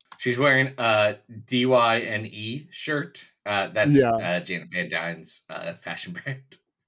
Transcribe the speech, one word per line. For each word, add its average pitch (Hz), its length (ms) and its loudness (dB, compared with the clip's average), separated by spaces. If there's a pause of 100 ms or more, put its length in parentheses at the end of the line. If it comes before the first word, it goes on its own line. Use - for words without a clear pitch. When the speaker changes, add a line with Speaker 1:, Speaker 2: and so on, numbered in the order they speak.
(160)
Speaker 1:
She's 120 200 -2
wearing 135 400 2
a 107 400 2 (280)
D 123 200 0
Y 117 340 6
N 110 260 -4
E 110 460 -10
shirt. - 500 -6 (240)
Uh, 101 220 0
that's, 107 280 4
Speaker 2:
Yeah. 127 160 6
Speaker 1:
uh, 90 300 0
Janet 85 320 -8
Van 87 160 -4
Dyne's, 82 600 -8
uh, 85 320 -8
fashion - 320 -12
brand. 131 300 -10 (440)